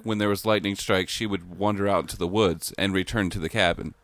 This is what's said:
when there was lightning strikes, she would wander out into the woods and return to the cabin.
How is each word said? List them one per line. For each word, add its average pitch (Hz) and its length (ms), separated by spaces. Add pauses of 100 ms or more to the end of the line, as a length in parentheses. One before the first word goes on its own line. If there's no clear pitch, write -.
when 110 160
there 104 100
was 101 160
lightning 101 300
strikes, 95 360
she - 140
would 90 340
wander 101 280
out 95 180
into - 120
the 87 100
woods 90 500
and 98 160
return 95 380
to - 80
the 78 100
cabin. 90 440 (100)